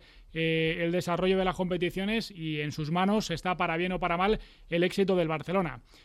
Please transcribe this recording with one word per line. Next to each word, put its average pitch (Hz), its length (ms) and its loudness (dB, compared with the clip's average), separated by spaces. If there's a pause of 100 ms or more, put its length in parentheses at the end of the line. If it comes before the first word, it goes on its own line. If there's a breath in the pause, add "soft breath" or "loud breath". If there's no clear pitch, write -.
(340 loud breath)
eh, 160 460 0
el 170 120 0
desarrollo 180 460 2
de 185 60 2
las 185 120 0
competiciones 185 760 -2
y 160 300 -6
en 151 120 -4
sus 151 180 -4
manos 196 400 2
está, 170 260 -2
para 165 220 0
bien 185 140 0
o 180 80 -2
para 170 180 0
mal, 208 200 2 (300 loud breath)
el 170 140 2
éxito 185 340 2
del 165 120 2
Barcelona. 156 520 -2 (240 soft breath)